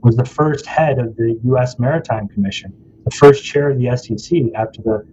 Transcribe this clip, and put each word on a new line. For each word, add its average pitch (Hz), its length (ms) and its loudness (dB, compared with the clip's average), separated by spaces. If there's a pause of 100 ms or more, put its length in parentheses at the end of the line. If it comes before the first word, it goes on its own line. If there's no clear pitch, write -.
was 117 160 4
the 127 80 0
first 151 400 -2
head 127 340 0
of 113 160 -6
the 113 300 -2
U 127 120 2
S 127 220 -2
Maritime 120 480 -2
Commission, 98 460 -6 (320)
the - 60 -2
first 143 340 6
chair 143 240 0
of 135 80 0
the 123 100 0
S 123 240 -4
E 107 60 -2
C 139 360 -2
after 110 280 -8
the 110 320 -4